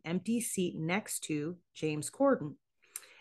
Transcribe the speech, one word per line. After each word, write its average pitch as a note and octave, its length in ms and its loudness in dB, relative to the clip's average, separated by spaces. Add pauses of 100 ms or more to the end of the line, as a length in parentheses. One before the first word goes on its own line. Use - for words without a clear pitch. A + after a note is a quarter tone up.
empty F#3 380 0
seat F3+ 340 -2
next E3+ 500 -2
to D#3 320 -2 (160)
James D3+ 360 -2
Corden. C4 460 4 (640)